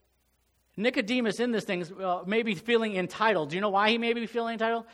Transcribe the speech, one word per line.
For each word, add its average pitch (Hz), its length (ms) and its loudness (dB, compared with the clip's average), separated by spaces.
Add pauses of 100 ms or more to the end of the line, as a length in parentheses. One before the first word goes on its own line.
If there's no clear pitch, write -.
(760)
Nicodemus 233 640 0
in 240 120 0
this 214 120 0
thing 180 180 -2
is, 170 100 -8
uh, 180 340 -2
maybe 220 300 0
feeling 226 400 0
entitled. 180 540 2
Do 160 60 -4
you 190 60 -2
know 208 80 0
why 202 220 4
he 233 80 2
may 233 140 0
be 233 120 -2
feeling 226 280 -4
entitled? 226 400 -2